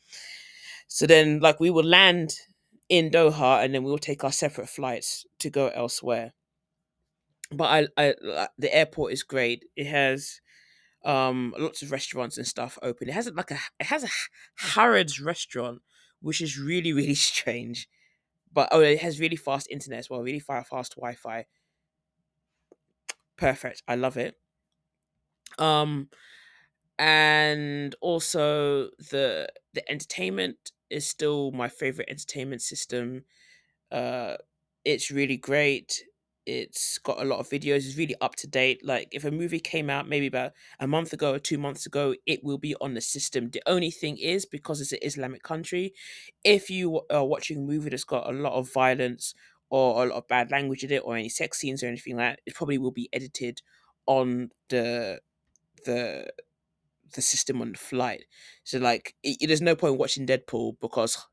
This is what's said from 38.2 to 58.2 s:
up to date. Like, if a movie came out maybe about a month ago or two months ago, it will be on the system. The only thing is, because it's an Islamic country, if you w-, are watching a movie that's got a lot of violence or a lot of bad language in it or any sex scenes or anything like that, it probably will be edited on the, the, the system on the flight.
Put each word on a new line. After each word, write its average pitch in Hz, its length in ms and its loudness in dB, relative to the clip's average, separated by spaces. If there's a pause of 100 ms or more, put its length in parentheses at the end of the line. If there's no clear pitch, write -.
up - 160 -2
to - 100 -10
date. 131 380 2
Like, 131 260 -2
if 143 140 -8
a 147 60 -4
movie 165 280 -2
came 156 300 -4
out 139 180 -4
maybe 143 200 0
about 127 260 -4 (280)
a 131 60 -2
month 160 280 0
ago 143 180 0
or 139 60 -2
two 151 180 -4
months 143 300 -6
ago, 139 280 0 (120)
it 156 180 0
will 143 140 -4
be 147 220 -6
on 135 120 -4
the 117 80 -6
system. 127 480 -4
The - 180 -8
only 175 240 2
thing 147 280 -8
is, 185 260 -2
because 151 380 -8
it's 135 100 -8
an 123 80 -4
Islamic 131 420 -6
country, 180 520 -6 (500)
if 202 240 6
you 185 200 0
w-, 160 220 -2
are 147 140 4
watching 151 320 -2
a 139 60 -4
movie 147 260 -4
that's 127 160 -6
got - 240 -4
a 131 80 -4
lot 139 160 -2
of 127 180 -2
violence 131 640 2 (360)
or 127 340 4
a 127 40 2
lot - 100 -4
of - 100 -10
bad 120 220 2
language 135 340 -2
in 139 80 -4
it 135 140 2
or 117 100 -4
any 113 140 -4
sex - 280 -4
scenes 135 240 -6
or 123 40 -4
anything 123 300 -8
like 120 200 -2
that, - 80 -20
it - 100 -14
probably 143 220 -2
will 127 140 -2
be 123 240 -8
edited 127 480 -8 (440)
on 127 440 2 (180)
the, 120 520 -2 (640)
the, 101 440 -4 (840)
the 127 80 -6
system - 380 0
on 117 120 -6
the - 60 -14
flight. 123 460 -4 (400)